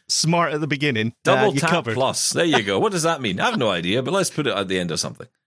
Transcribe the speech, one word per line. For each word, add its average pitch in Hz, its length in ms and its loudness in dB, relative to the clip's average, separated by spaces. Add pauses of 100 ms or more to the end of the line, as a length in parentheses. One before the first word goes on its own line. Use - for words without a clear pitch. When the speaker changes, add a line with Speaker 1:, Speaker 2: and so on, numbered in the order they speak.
Speaker 1:
smart 165 440 2
at 151 80 -2
the 156 60 -2
beginning. 135 480 0 (100)
Speaker 2:
Double 190 260 4
Speaker 1:
Uh, - 40 0
you 139 60 0
Speaker 2:
tap 165 100 2
Speaker 1:
covered. 131 240 0
Speaker 2:
plus. 120 360 0
There 156 140 0
you 139 180 2
go. 98 160 0
What 208 140 0
does 175 120 -2
that 160 180 0
mean? 95 180 -2
I 202 100 0
have 226 80 -2
no 117 120 2
idea, 92 320 0
but 131 100 -4
let's 190 180 0
put 151 160 -4
it 107 80 0
at 98 140 -2
the 92 100 0
end 90 120 -2
of 80 100 -4
something. - 260 -8 (200)